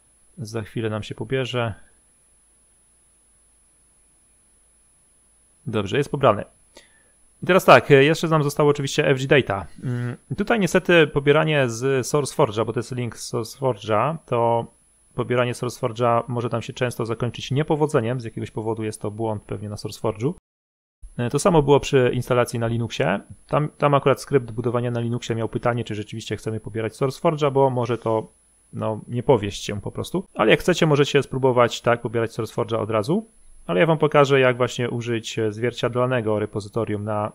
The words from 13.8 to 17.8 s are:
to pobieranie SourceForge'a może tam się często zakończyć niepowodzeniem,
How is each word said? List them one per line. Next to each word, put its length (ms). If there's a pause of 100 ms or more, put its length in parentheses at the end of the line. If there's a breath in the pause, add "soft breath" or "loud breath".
to 420 (480)
pobieranie 380
SourceForge'a 720
może 220
tam 120
się 120
często 320
zakończyć 460
niepowodzeniem, 720